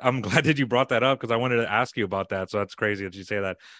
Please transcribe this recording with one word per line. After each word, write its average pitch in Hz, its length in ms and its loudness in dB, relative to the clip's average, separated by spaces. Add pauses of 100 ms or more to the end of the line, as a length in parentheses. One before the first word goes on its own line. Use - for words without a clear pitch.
I'm 127 180 2
<laughs> 101 200 2
glad - 40 4
that 151 140 2
you 135 80 0
brought 120 220 2
that 117 140 2
up, 131 160 2
'cause 117 120 -4
I 117 40 2
wanted 123 220 0
to 113 140 0
ask 117 260 0
you 110 80 0
about 95 240 -2
that. 95 220 -4
So 104 80 -2
that's 101 160 -4
crazy 104 300 -2
that 90 100 -10
you 98 80 -12
say 104 160 -6
that, 95 180 -4 (220)